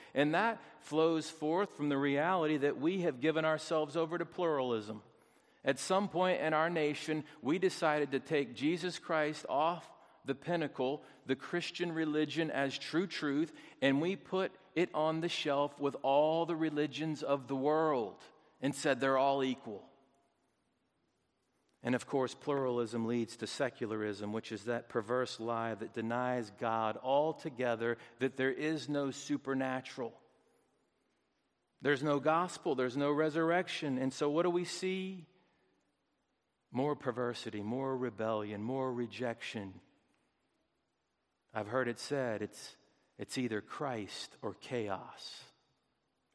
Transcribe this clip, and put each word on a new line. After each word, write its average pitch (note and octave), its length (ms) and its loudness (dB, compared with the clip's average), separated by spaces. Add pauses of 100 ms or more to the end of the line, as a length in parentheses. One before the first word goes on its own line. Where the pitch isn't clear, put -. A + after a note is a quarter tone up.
(160)
And D3 180 4
that G#3+ 280 2 (180)
flows D#3+ 500 2
forth E3+ 460 0
from D3 140 0
the C#3 80 2
reality D3+ 580 4
that C#3+ 240 2
we F3+ 220 2
have C#3+ 180 0
given D#3 240 2
ourselves D#3 540 2
over E3 200 0
to E3 80 -2
pluralism. B2 760 0 (640)
At C3+ 140 2
some F#3+ 280 2
point F3+ 320 2
in D#3+ 140 2
our D#3 160 4
nation, D3+ 560 0 (160)
we D#3 180 2
decided D3+ 520 2
to C3+ 100 0
take C#3 340 -2
Jesus D#3+ 440 -2
Christ D3+ 500 -2
off D#3+ 400 0 (360)
the C3+ 80 0
pinnacle, D3 680 -2 (220)
the C3 100 0
Christian E3+ 560 -4
religion D#3 580 0
as C#3 280 0
true F3 280 0
truth, D3+ 460 0 (300)
and C#3 200 4
we F#3 140 0
put F#3 380 -2 (200)
it F3 200 2
on D#3+ 260 2
the E3 80 0
shelf C#3+ 500 0
with C#3 240 0
all D#3 440 4
the E3 100 0
religions D3+ 680 0
of C3+ 260 0
the C#3 80 -2
world C#3+ 580 2 (460)
and C#3 120 2
said C3+ 280 2
they're C3+ 160 4
all C#3 260 4
equal. A#2+ 400 -4 (2000)
And B2 80 0
of B2 140 -2
course, C3 260 0
pluralism A#2+ 720 -2
leads A#2 300 -2
to G#2+ 120 -8
secularism, G#2+ 840 -4
which A2 220 -6
is G2 100 -8
that A#2+ 240 -4
perverse A#2+ 540 -2
lie A2+ 340 -2
that G#2+ 180 -8
denies A#2+ 640 -2
God A2+ 460 0
altogether, B2+ 920 0 (220)
that B2+ 180 0
there C3 160 2
is D3+ 340 -2
no C#3+ 240 0
supernatural. C3 1040 -4 (1700)
There's C#3 200 4
no C#3+ 200 2
gospel, E3 540 2
there's B2+ 200 0
no C#3+ 160 2
resurrection. D#3 840 0
And C3 160 0
so D3 160 0
what D#3+ 140 2
do F3+ 60 2
we F3 140 2
see? F#3+ 600 -4 (1500)
More C#3 240 0
perversity, A#2 640 -4
more C3 360 -2
rebellion, G#2+ 680 -4
more C3 300 -2
rejection. A#2 800 -6 (1800)
I've G#2+ 140 -4
heard B2 200 0
it A#2 120 -4
said, B2 420 -2
it's, - 360 -10 (420)
it's - 180 -8
either A2+ 240 0
Christ - 800 -8
or G#2+ 200 -6
chaos. - 800 -6 (920)